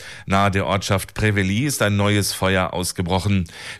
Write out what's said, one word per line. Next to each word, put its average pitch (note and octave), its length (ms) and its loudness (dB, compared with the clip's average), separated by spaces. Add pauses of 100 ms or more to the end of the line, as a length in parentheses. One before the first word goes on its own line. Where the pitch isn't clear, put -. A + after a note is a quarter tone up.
(260)
Nahe G2 240 2
der F#2+ 160 0
Ortschaft G2 480 -2
Preveli G2+ 500 0
ist C#3+ 160 -2
ein G#2 160 2
neues G2+ 380 2
Feuer F#2+ 400 0
ausgebrochen. F2+ 720 0 (340)